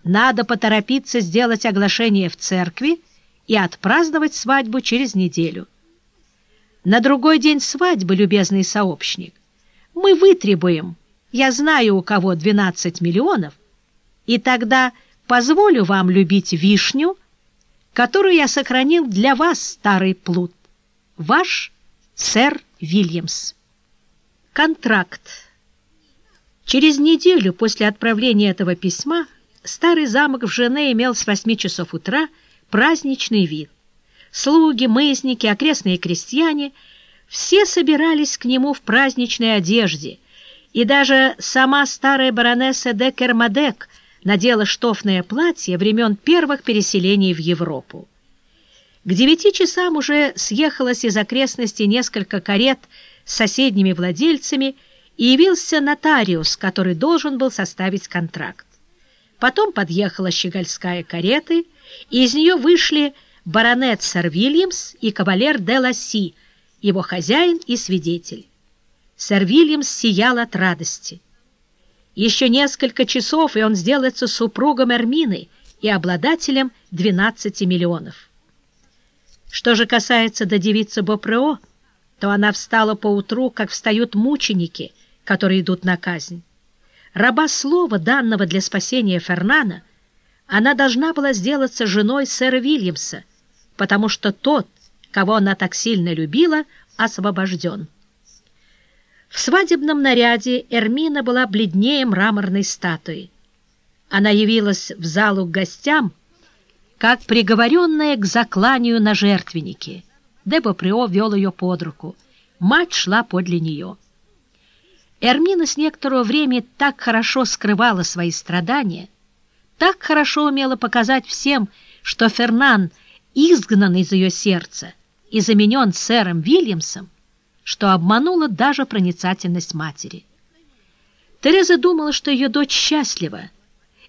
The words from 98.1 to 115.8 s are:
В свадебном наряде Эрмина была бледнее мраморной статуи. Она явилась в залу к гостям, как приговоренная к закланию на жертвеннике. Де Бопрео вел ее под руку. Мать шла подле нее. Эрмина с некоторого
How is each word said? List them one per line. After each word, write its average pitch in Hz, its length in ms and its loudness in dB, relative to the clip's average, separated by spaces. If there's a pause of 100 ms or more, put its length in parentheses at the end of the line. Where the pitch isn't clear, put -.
В - 100 -16
свадебном 311 640 0
наряде 247 720 0
Эрмина 269 520 -2
была 247 240 0
бледнее 214 600 0
мраморной 202 580 0
статуи. 170 640 -8 (800)
Она 202 220 2
явилась 208 640 0
в 185 80 -12
залу 196 400 0
к 170 60 -8
гостям, 196 640 -2 (840)
как 240 280 0
приговоренная 277 920 2
к 208 80 -4
закланию 233 800 0
на 208 120 2
жертвеннике. 185 920 -2 (420)
Де 285 140 0
Бопрео 208 460 -2
вел 208 280 0
ее 196 180 0
под 180 300 -4
руку. 165 340 -12 (420)
Мать 302 360 0
шла 208 280 0
подле 180 380 -4
нее. 160 380 -8 (1200)
Эрмина 320 460 2
с - 100 -6
некоторого 277 460 -2